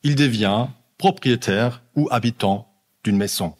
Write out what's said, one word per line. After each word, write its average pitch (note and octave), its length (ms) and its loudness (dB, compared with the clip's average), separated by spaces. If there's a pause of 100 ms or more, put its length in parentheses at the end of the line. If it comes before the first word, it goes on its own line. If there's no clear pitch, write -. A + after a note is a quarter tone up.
Il D3 100 2
devient A#2 540 2 (300)
propriétaire A#2+ 840 0 (140)
ou D3 160 2
habitant A2+ 580 -2 (320)
d'une G2+ 140 2
maison. G2 440 -2